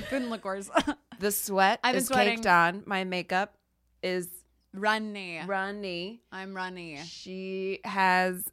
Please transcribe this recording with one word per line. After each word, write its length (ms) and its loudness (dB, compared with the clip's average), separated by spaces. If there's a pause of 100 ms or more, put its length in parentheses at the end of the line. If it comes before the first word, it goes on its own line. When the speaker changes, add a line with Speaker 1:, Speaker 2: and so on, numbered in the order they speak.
Speaker 1:
couldn't 200 -2
look 160 -6
worse. 300 -6
<laughs> 40 4 (400)
Speaker 2:
The 120 2
sweat 520 4
Speaker 1:
I've 100 4
been 80 2
Speaker 2:
is 60 -2
Speaker 1:
sweating. 280 4
Speaker 2:
caked 120 -2
on. 380 6
My 180 -2
makeup 520 -2 (480)
is 240 -2 (480)
Speaker 1:
Runny. 680 -2
Speaker 2:
runny. 760 -4 (100)
Speaker 1:
I'm 240 -10
runny. 480 -8
Speaker 2:
She 800 -6
has 680 2